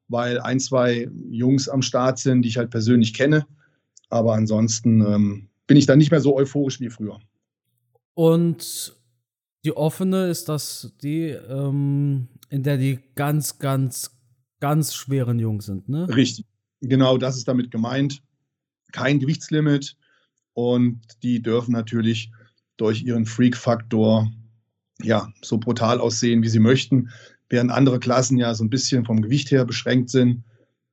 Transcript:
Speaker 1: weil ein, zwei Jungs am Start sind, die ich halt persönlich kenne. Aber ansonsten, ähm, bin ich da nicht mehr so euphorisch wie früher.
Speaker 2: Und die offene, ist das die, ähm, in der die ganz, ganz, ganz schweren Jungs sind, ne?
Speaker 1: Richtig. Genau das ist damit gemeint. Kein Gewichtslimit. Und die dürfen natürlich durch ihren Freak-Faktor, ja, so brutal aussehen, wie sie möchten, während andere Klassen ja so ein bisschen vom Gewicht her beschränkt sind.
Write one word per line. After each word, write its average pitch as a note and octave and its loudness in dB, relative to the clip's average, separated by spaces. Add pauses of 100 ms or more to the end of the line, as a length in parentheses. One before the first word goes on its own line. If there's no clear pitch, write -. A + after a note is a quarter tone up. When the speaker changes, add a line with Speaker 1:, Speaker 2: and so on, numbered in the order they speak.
Speaker 1:
weil A#2+ -4
ein, B2 -2
zwei B2 0 (220)
Jungs B2+ 0
am C3+ 0
Start C3 0
sind, B2+ 2
die A#2 0
ich A#2 -6
halt A#2+ -4
persönlich A2+ 2
kenne. D3+ 2 (640)
Aber A2+ 0
ansonsten, A2 2
ähm, G#2 0 (180)
bin D3 8
ich C#3+ 6
da - 6
nicht D3+ 6
mehr D#3 4
so C3+ 2
euphorisch C#3 -2
wie A#2+ -6
früher. G#2+ -12 (960)
Speaker 2:
Und E3 0 (680)
die D3+ -4
offene, F#3 0
ist E3 -6
das - -8
die, D#3+ -4
ähm, C#3 -2 (220)
in C#3 -4
der C#3+ 0
die C3 0 (160)
ganz, D3 -4
ganz, C3+ -4 (420)
ganz D3 0
schweren B2+ -2
Jungs G#2+ -2
sind, F#2+ -10
ne? D#3+ -4
Speaker 1:
Richtig. B2 0 (360)
Genau C3 4
das C3 -4
ist A#2 -12
damit B2 -2
gemeint. B2+ -4 (720)
Kein C3+ 0
Gewichtslimit. D3 0 (580)
Und A#2+ 0 (200)
die B2 -2
dürfen A#2 -2
natürlich A2+ -2 (460)
durch A2 -2
ihren A#2 -2
Freak-Faktor, A2+ 0 (720)
ja, G#2+ 0 (160)
so A2+ -2
brutal A#2 0
aussehen, A#2 0
wie A2+ 0
sie A2+ 2
möchten, B2+ 2 (400)
während B2 0
andere C3+ 4
Klassen B2 0
ja A#2+ 0
so A2 -4
ein A2 0
bisschen B2+ -2
vom A2+ 0
Gewicht C3+ -2
her B2+ 4
beschränkt B2 -2
sind. B2 2 (500)